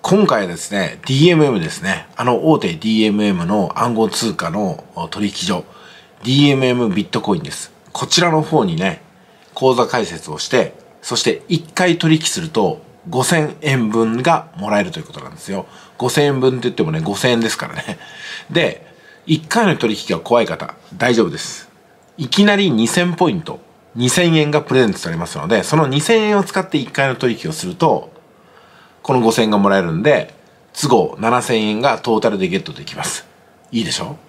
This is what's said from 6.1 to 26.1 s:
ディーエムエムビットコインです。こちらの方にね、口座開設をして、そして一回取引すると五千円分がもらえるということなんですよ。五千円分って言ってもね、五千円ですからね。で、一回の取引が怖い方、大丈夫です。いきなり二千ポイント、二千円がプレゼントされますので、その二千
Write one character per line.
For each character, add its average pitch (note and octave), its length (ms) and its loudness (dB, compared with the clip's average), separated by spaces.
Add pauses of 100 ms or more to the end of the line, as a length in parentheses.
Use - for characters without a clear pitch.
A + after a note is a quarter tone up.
デ A#2+ 80 -2
ィ C3+ 60 4 (100)
ー - 60 -
エ - 20 4
ム C3 100 2
エ B2+ 80 2
ム B2 160 2
ビ F#2+ 140 0
ッ - 20 -2
ト - 160 -4
コ G2 140 0
イ D#2+ 40 -4
ン D#2 40 -8
で - 80 -10
す。 - 200 -14 (200)
こ - 160 -6
ち - 140 2
ら F3 100 4
の D#3 100 4
方 D3+ 240 2
に E2 100 -2
ね、 - 280 -2 (500)
口 C3 220 4
座 A#2+ 100 2
開 A#2 220 -2
設 E2+ 240 -12
を D2 80 -12
し - 100 -8
て、 - 240 0 (300)
そ A#2+ 120 -6
し - 60 -2
て - 260 -2
一 - 260 -4
回 F3 260 2
取 D#3+ 160 4
引 D#3 80 -2
す - 180 -4
る E2 80 -8
と F#2+ 320 -2 (260)
五 B2+ 160 -2
千 D#3 380 0
円 B2+ 300 0
分 A2+ 320 0
が E3 240 2 (100)
も G#2 140 -6
ら G#2 80 2
え G2+ 40 0
る F2+ 60 -6
と E2 80 -12
い D#2 60 -12
う - 20 -16
こ - 80 -20
と D#2 60 -14
な - 100 -16
ん - 40 -20
で - 40 -20
す - 140 -14
よ。 F#2+ 160 -8 (320)
五 B2 100 -2
千 D3 160 4
円 C#3 140 0
分 B2+ 140 4
っ - 0 -
て B2 100 -6
言 B2 80 0
っ - 20 -14
て - 80 -4
も D#2 100 0
ね、 - 80 -4
五 G2+ 160 -4
千 B2+ 180 2
円 A#2 60 2
で A2+ 100 0
す - 60 -4
か - 120 -8
ら - 80 -14
ね。 - 240 -10 (500)
で、 D3 340 0 (440)
一 D#3 200 0
回 A3+ 200 2
の D#3 100 2
取 G#2+ 160 -2
引 F#2+ 240 -4
が - 60 -6
怖 A#2+ 180 4
い G2+ 60 0
方、 D#2+ 260 -8 (220)
大 B2 180 2
丈 A2+ 120 4
夫 E2+ 40 -4
で C#2+ 80 -8
す。 - 320 -12 (480)
い C3 120 -6
き G3+ 160 4
な G#3 100 4
り G3 160 2
二 A2+ 160 2
千 F3 260 0
ポ E3 160 2
イ A2 40 0
ン E2+ 80 -4
ト、 - 180 -12 (340)
二 B2 160 0
千 E3+ 260 4
円 D3 140 4
が D3+ 140 0
プ C3+ 100 -4
レ C3 60 6
ゼ A#2 80 6
ン F#2+ 60 0
ト E2+ 40 -6
さ E2+ 140 -8
れ E2 60 -4
ま E2+ 100 -6
す - 100 -10
の D2 100 -8
で、 G#2+ 140 2
そ - 160 0
の D#3 80 4
二 C#3 160 0
千 A3 220 2